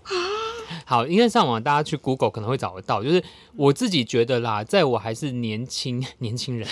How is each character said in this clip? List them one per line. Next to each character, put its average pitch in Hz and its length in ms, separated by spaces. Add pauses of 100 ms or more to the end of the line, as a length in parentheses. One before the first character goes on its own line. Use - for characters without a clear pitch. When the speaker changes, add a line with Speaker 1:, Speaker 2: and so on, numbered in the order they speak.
Speaker 1:
啊？ - 100 (720)
Speaker 2:
好， 120 220
应 170 100
该 233 120
上 202 180
网 113 160
大 147 100
家 147 80
去 151 160
Google 131 320
可 110 120
能 104 100
会 135 60
找 98 180
得 95 80
到。 113 180
就 120 80
是 175 140 (320)
我 143 180
自 240 160
己 156 160
觉 117 200
得 120 160
啦， 110 240
在 151 200
我 120 140
还 113 160
是 139 160
年 117 340
轻， 131 460
<laughs> - 80
年 120 180
轻 123 220
人， 107 140